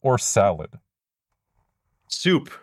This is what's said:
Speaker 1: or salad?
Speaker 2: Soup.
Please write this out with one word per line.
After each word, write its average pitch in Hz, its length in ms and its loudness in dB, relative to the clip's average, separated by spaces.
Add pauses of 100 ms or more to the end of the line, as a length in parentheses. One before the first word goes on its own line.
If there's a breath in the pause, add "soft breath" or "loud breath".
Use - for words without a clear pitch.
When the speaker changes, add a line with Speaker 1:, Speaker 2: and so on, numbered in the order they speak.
Speaker 1:
or 127 160 2
salad? 92 600 0 (1300)
Speaker 2:
Soup. - 420 -2 (140)